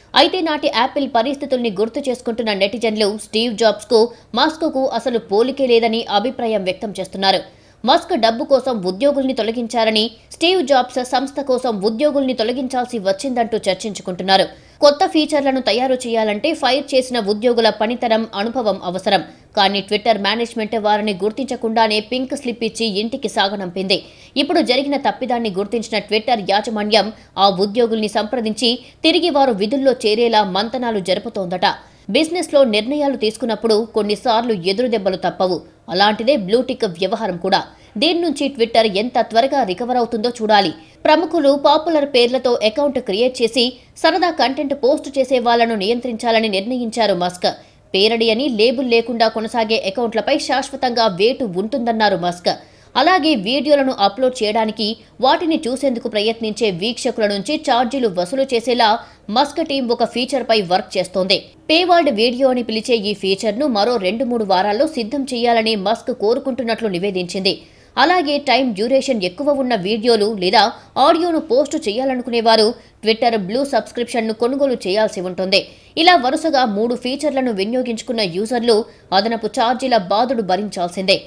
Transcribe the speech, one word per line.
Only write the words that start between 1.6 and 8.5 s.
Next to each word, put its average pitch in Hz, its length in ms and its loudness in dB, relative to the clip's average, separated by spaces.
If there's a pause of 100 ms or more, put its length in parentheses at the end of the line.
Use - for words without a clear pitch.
గుర్తు 220 280 -4 (100)
చేసుకుంటున్న 233 440 -4
నెటిజన్లు 214 680 0
స్టీవ్ 220 340 -2
జాబ్స్కు, 220 540 2 (240)
మస్క్కు 285 520 0
అసలు 233 320 -2
పోలికే 254 480 0
లేదని 226 420 2
అభిప్రాయం 214 540 -2
వ్యక్తం 185 360 -6
చేస్తున్నారు. 190 400 0 (460)
మస్క్ 330 340 2
డబ్బు 226 240 0
కోసం 254 380 0